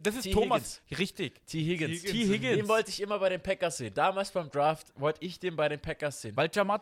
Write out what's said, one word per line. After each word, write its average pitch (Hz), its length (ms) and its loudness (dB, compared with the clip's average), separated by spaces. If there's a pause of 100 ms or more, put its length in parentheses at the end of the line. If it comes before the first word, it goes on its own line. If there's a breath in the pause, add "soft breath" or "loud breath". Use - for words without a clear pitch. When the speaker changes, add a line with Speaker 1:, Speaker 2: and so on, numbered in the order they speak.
Speaker 1:
das 208 140 0
ist 254 80 -6
Speaker 2:
T. 190 80 -4
Speaker 1:
Thomas. 220 540 2
Speaker 2:
Higgins. 110 140 -8
Speaker 1:
Richtig. - 460 -4
Speaker 2:
T. 160 160 -4
Higgins. 165 420 -2
Speaker 3:
T. 196 80 -4 (140)
Speaker 1:
Higgins. 214 300 2
Speaker 2:
Den 208 140 2
wollte 220 200 4
ich 185 120 -6
immer 202 180 -2
bei 190 80 2
den 185 160 0
Packers 185 340 -2
sehen. 110 160 -6
Damals 190 380 0
beim 165 180 -4
Draft 147 480 2
wollte 147 280 -2
ich 180 160 -10
den 175 160 -4
bei 151 100 2
den 151 140 -4
Packers 151 400 -6
sehen. 110 160 -6
Speaker 1:
Weil 151 100 4
Ja'Marr 202 340 2